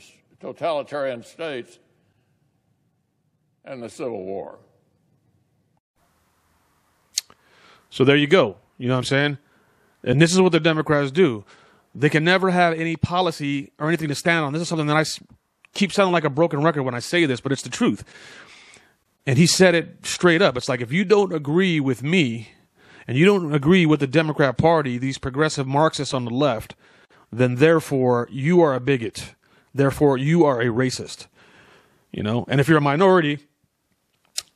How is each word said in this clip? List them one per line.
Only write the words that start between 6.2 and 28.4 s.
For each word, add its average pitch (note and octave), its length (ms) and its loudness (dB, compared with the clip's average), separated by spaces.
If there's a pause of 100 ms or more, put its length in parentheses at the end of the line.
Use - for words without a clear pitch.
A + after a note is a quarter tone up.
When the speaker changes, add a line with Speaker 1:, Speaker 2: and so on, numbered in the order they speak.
Speaker 2:
So - 160 0
there C#3 100 4
you D3 120 2
go. C#3 300 2 (200)
You A#2+ 100 -8
know B2+ 60 0
what B2+ 60 0
I'm A#2+ 60 -6
saying? C#3 320 -2 (680)
And C3 180 2
this E3 100 4
is F#3 80 2
what F3+ 120 4
the E3 80 2
Democrats D3+ 520 0
do. C3 320 0 (520)
They C#3+ 140 0
can D#3 140 0
never F#3 280 2
have F3 280 0
any E3 160 -4
policy D#3 840 -2
or D3+ 80 -4
anything D#3+ 200 -2
to C#3+ 80 -4
stand E3+ 300 -2
on. C#3 80 -6
This D#3+ 80 -6
is E3 60 -8
something D#3 200 -4
that D3+ 100 2
I D#3 40 4
s-, - 180 -4 (540)
keep G3+ 180 -2
sounding F#3+ 220 2
like E3 100 0
a D3+ 60 0
broken D3+ 320 0
record D3+ 220 0
when B2+ 100 -4
I A#2+ 60 -6
say E3+ 260 0
this, B2+ 160 -2
but C3+ 100 -4
it's C3+ 120 -4
the B2+ 60 -12
truth. - 340 -2 (1200)
And B2+ 120 0
he E3+ 100 6
said F#3 280 4
it - 300 -6
straight F3 360 2
up. D3 140 2
It's B2 140 -8
like, B2 120 -2
"If A#2 100 -8
you F#3 120 0
don't G3 300 0
agree D#3+ 460 0
with C3 220 -2
me B2+ 480 -2 (580)
and B2 100 -4
you E3 80 4
don't F3+ 280 2
agree D#3+ 320 4
with D3+ 140 2
the C#3+ 80 -2
Democrat D3+ 500 0
Party, D3+ 400 0
these C3 200 -6
progressive C#3 500 -4
Marxists C#3+ 460 0
on B2+ 120 -4
the A#2 60 -6
left, B2 440 -4 (560)
then B2 240 0
therefore C3 760 2
you D3+ 300 2